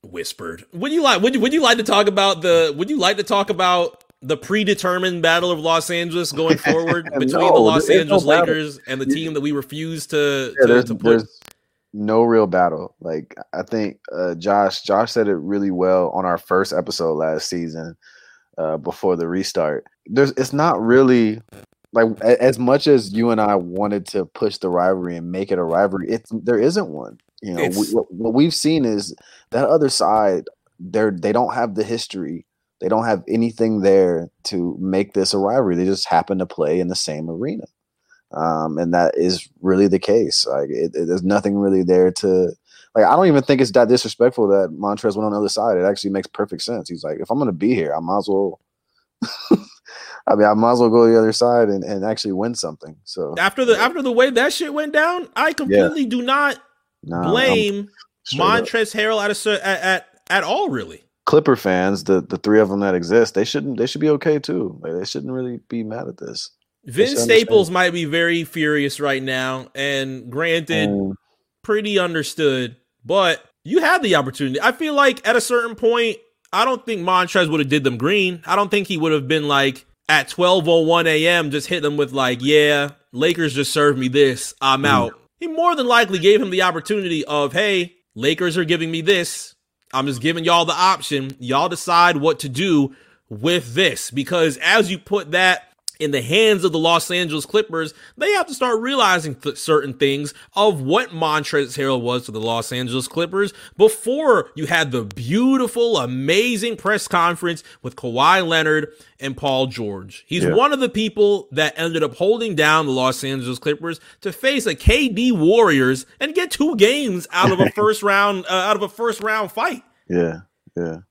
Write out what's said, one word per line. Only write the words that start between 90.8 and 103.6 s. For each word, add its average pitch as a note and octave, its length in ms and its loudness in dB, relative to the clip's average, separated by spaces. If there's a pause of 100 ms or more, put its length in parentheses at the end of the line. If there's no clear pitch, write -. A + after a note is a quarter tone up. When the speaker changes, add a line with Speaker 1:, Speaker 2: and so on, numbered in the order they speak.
Speaker 1:
Y'all C3+ 300 0
decide F3 480 4
what D3+ 220 0
to C#3+ 100 -8
do C#3+ 460 0 (340)
with A#2+ 440 -4
this." D#3+ 380 -2
Because C#3+ 460 -2
as F#3 320 2
you F#3 80 -6
put F3 340 -6
that F#3 360 2 (320)
in D3+ 120 -2
the C3+ 100 -2
hands F#3+ 420 2
of F3+ 80 2
the D#3+ 80 -2
Los E3 320 0
Angeles D#3+ 340 -4
Clippers, D#3+ 480 -4 (240)
they F#4 140 0
have F4+ 160 0
to D4 60 -12
start B3 260 -2
realizing F#3+ 560 0
th-, C#3+ 220 -10
certain C#3+ 360 -2
things C#3 400 -2 (220)
of G3 260 2
what F#3+ 280 0
Montrezl D3+ 680 -2
Harrell C3+ 240 -2
was B2 240 -4
to A2+ 60 -14
the A2 80 -10
Los A2+ 320 -4
Angeles B2+ 360 -6
Clippers F#3 460 -4 (240)